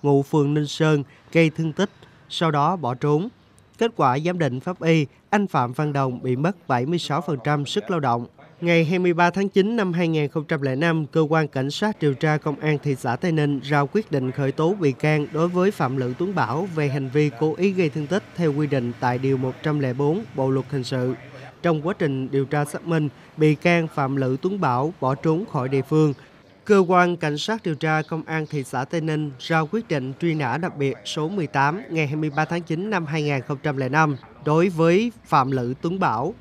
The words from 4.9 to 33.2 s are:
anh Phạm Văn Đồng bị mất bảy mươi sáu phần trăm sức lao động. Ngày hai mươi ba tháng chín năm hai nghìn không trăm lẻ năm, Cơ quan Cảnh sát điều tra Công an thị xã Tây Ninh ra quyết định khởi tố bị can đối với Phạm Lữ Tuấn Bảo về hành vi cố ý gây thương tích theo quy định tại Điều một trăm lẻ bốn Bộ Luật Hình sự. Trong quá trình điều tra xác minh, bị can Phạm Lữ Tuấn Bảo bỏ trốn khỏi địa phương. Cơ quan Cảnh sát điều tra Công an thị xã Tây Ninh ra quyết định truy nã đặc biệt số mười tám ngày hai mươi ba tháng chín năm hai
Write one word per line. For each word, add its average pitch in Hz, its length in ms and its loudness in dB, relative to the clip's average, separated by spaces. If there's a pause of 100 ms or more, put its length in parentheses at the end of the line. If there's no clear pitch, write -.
anh 208 180 2
Phạm 127 260 0
Văn 151 200 -2
Đồng 135 300 0
bị 127 120 0
mất 165 320 -2
bảy 127 180 0
mươi 165 140 -2
sáu 156 220 -2
phần 147 220 -4
trăm 147 220 0
sức 202 260 -4
lao 175 80 0
động. 120 260 0 (360)
Ngày 170 240 4
hai 180 140 0
mươi 180 140 4
ba 175 160 4
tháng 196 200 -2
chín 202 260 2
năm 190 180 0
hai 170 140 0
nghìn 156 200 0
không 156 160 -4
trăm 156 180 -4
lẻ 135 140 0
năm, 160 300 2
Cơ 160 240 0
quan 160 180 2
Cảnh 135 240 -2
sát 208 300 -2
điều 147 120 2
tra 151 240 0
Công 147 220 -4
an 151 240 0
thị 143 120 0
xã 123 200 -2
Tây 175 160 -2
Ninh 147 320 0
ra 143 300 2
quyết 214 180 0
định 131 200 -2
khởi 135 200 -2
tố 160 220 0
bị 170 180 2
can 151 400 0
đối 160 160 0
với 180 240 2
Phạm 135 260 -2
Lữ 127 200 -2
Tuấn 185 180 -4
Bảo 143 400 -2
về 151 120 0
hành 135 260 -4
vi 147 260 2
cố 156 180 0
ý 190 140 0
gây 180 180 0
thương 147 180 -6
tích 190 160 -2 (120)
theo 165 180 0
quy 147 140 0
định 127 320 -2
tại 123 180 0
Điều 135 200 0
một 127 160 -2 (100)
trăm 151 160 0
lẻ 131 140 0
bốn 147 320 0 (100)
Bộ 131 140 0
Luật 135 200 0
Hình 135 140 -4
sự. 127 300 -2 (480)
Trong 165 200 2
quá 170 180 -2
trình 135 320 -2
điều 139 140 2
tra 147 200 0
xác - 220 -10
minh, 160 220 0 (280)
bị 156 180 4
can 170 320 2
Phạm 139 280 -2
Lữ 131 260 0
Tuấn 190 200 -2
Bảo 139 400 0
bỏ 131 140 0
trốn 165 300 0
khỏi 131 240 -4
địa 135 120 2
phương. 151 320 2 (520)
Cơ 196 220 6
quan 175 300 4
Cảnh 151 200 -2
sát 214 260 -4
điều 165 120 -2
tra 156 260 0
Công 160 240 -6
an 160 240 -4
thị 147 140 -4
xã 127 220 -4
Tây 165 160 -4
Ninh 151 380 -2
ra 165 200 0 (120)
quyết 226 160 -4
định 135 320 -4
truy 170 140 0
nã 139 240 -2
đặc 165 200 -6
biệt 139 280 -2
số 156 240 -4
mười 185 180 -4
tám 143 420 0
ngày 160 180 0
hai 139 80 -4
mươi 156 200 -2
ba 156 100 2
tháng 175 160 -4
chín 165 280 -4
năm 180 160 -2
hai 151 180 -2